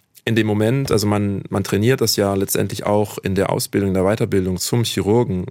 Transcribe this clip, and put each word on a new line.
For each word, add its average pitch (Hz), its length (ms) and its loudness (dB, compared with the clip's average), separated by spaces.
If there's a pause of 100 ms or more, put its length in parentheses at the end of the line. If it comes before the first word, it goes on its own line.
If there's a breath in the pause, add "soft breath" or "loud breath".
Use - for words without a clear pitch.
(280)
in 113 80 0
dem 110 120 2
Moment, 113 440 0
also 104 140 0
man, 104 440 -2
man 101 140 -2
trainiert 117 380 0
das 113 140 0
ja 98 180 2
letztendlich 98 540 -2
auch 104 320 0
in 98 160 2
der 95 160 0
Ausbildung, 101 380 -2
in 92 40 0
der 92 100 2
Weiterbildung 98 540 0
zum 120 260 -2
Chirurgen, 98 680 0